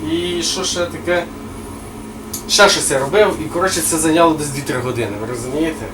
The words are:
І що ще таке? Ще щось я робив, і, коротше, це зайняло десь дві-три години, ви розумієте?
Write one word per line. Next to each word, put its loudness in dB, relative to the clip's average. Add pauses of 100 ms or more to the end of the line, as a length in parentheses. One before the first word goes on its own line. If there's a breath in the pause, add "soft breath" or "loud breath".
(120)
І -2
що -2
ще -2
таке? -2 (1200)
Ще 6
щось 2
я 2
робив, 4 (100)
і, -6
коротше, 0
це 0
зайняло 6
десь -2
дві-три -4
години, -2
ви -6
розумієте? -2